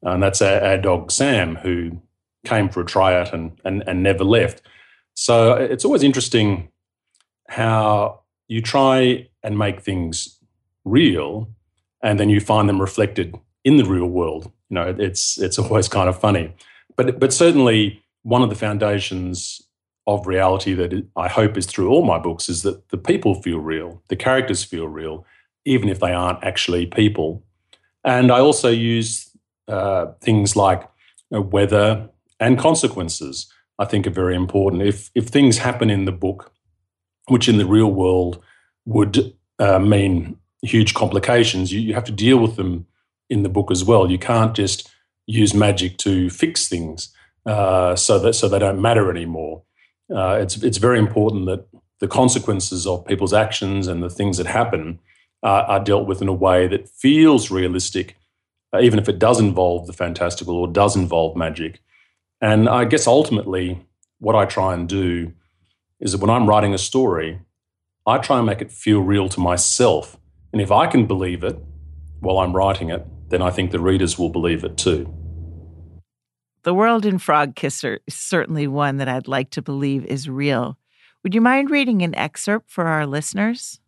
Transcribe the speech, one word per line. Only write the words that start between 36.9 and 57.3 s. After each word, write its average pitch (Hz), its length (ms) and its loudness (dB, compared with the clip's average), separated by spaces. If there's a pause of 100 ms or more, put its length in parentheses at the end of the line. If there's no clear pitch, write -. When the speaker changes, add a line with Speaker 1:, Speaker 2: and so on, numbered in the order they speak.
Speaker 1:
which 127 200 4
in 113 80 6
the 104 80 4
real 104 260 4
world 90 520 0 (420)
would, 104 500 0 (240)
uh, 98 200 4
mean 95 580 2 (240)
huge 110 320 2
complications, 101 800 0
you, 101 80 -4
you 110 140 -2
have 117 100 -4
to 113 80 -10
deal 113 260 4
with 113 180 2
them 87 300 -4 (440)
in 107 120 0
the 98 60 0
book 95 220 -2
as 92 120 0
well. 98 280 4
You 90 80 0
can't 113 360 0
just - 360 -4 (340)
use 107 300 2
magic 98 440 2
to 92 300 0
fix 165 400 -2
things, 82 420 -8 (360)
uh, 92 500 2
so 101 220 2
that, 113 160 2
so 104 160 0
they 98 80 2
don't 98 240 0
matter 110 280 2
anymore. 82 520 -8 (520)
Uh, 95 280 0
it's, 92 160 -6
it's 120 180 -2
very 120 220 2
important 104 480 0
that 92 200 -6 (340)
the 98 80 -4
consequences 101 760 0
of 87 200 -4
people's 95 260 -2
actions 98 540 0
and 87 160 -4
the 87 80 -6
things 98 260 -4
that 85 100 -4
happen, 87 520 -4 (440)
uh, 101 260 2
are 98 140 2
dealt 101 240 0
with 95 140 -4
in 98 80 -2
a 95 40 0
way 90 340 2
that 90 220 -4
feels 147 600 4